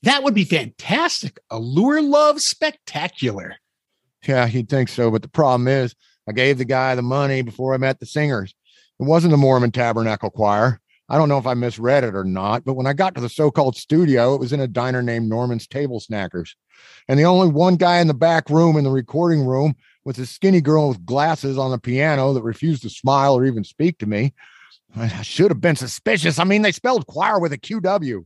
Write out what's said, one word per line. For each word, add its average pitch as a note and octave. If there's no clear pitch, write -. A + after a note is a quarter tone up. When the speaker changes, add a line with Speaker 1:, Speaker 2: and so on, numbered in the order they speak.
Speaker 1:
That C4+
would C4+
be G3
fantastic. -
A -
Lure F#3
Love D4
Spectacular. A#2+
Speaker 2:
Yeah, B2+
you'd A#2
think C3
so. A#2
But A2
the -
problem B2+
is, C3
I G#2+
gave C3
the B2+
guy C3
the B2
money C3+
before B2+
I C3
met C3
the A#2
singers. C3
It -
wasn't E3
the D3
Mormon C3
Tabernacle A2+
Choir. G#2+
I C#3+
don't D#3
know C#3+
if A#2+
I B2+
misread A#2+
it G#2+
or G2
not, F#2+
but C3+
when B2+
I C#3
got F#3
to B2+
the A#2+
so-called C#3
studio, C#3
it C#3
was B2+
in D3
a C3+
diner B2
named A#2
Norman's A#2
Table C3+
Snackers. F#2
And C3+
the D#3
only F#3
one F3
guy F3
in E3+
the D3+
back D#3+
room, D#3+
in D3
the C3+
recording D3
room, C3+
was B2+
a B2+
skinny F#3+
girl D3
with F#2
glasses C#3
on C3
the B2
piano C#3
that B2
refused C3+
to A2+
smile C#3
or B2+
even A2+
speak E3
to A2+
me. G#2+
I, A2+
I A2
should F#3
have C3+
been E3
suspicious. D3+
I F3
mean, G3+
they G#3
spelled A#3+
choir G3+
with E3
a C#3
Q G#3+
W. D3+